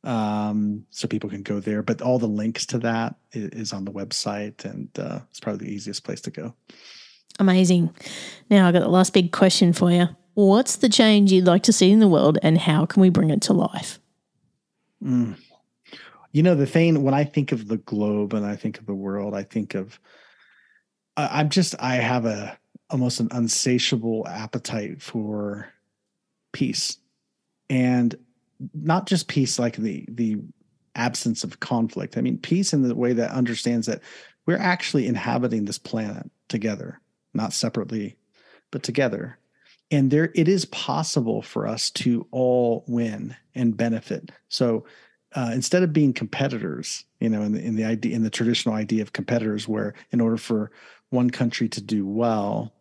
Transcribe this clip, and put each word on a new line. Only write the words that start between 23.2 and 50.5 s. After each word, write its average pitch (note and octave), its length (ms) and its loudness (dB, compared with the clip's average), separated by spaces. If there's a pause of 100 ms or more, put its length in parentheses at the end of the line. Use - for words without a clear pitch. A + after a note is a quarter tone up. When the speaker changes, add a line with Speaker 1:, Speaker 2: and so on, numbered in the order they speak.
Speaker 1:
an A2 100 0
unsatiable A#2 960 0
appetite G#2+ 760 -8
for G#2 680 -8 (800)
peace, - 460 -4 (720)
and B2 480 2 (560)
not D#3+ 340 -2
just F#3 200 -2
peace, C3 320 0
like A#2+ 160 -2
the, G#2+ 320 -6
the A2+ 300 -4 (580)
absence A#2+ 480 -4
of - 160 -12
conflict. A2+ 580 -4
I A#2+ 40 -2
mean, B2 160 -2
peace F3+ 340 -2
in C#3+ 100 2
the B2 140 0
way B2 160 0
that A#2 200 -2
understands A#2+ 560 -2
that - 140 -6 (440)
we're F3 120 0
actually F3+ 480 -2
inhabiting A#2 600 -2
this G2 120 -8
planet G#2+ 520 -10 (180)
together, G#2+ 540 -8 (320)
not A2 180 -4
separately, G#2+ 640 -6 (560)
but C3+ 100 -8
together. B2 560 -4 (540)
And C#3 180 4
there, D#3+ 240 2
it E3+ 140 2
is F#3 180 2
possible B2+ 760 -4
for G#2+ 260 -6
us A2+ 240 -4
to - 400 -2
all B2 560 0
win A2+ 480 -4 (180)
and A#2 220 0
benefit. A2+ 560 -4 (160)
So, A#2 380 -2 (500)
uh, A#2+ 180 -4
instead F3 300 0
of E3 80 0
being D3 220 4
competitors, G#2 880 -6 (160)
you A#2 80 0
know, G#2+ 140 0
in G#2 100 -2
the, G#2+ 100 -4
in A2 140 -4
the A2 80 -2
idea, A2+ 320 -2
in A2 80 0
the A2 60 -2
traditional A2+ 460 -2
idea G#2+ 260 -2
of G2+ 100 -8
competitors, G#2+ 560 -4
where G#2+ 260 -4 (180)
in A#2+ 100 0
order A2+ 160 0
for G#2+ 340 -4 (380)